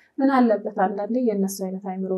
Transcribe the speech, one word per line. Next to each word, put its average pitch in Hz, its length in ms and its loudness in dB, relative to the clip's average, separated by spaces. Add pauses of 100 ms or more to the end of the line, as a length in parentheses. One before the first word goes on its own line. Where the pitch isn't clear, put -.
(180)
ምን 269 120 4
አለበት 220 480 2
አንዳንዴ 208 420 0
የእነሱ 202 420 0
አይነት 190 220 -8
አይምሮ 190 340 -6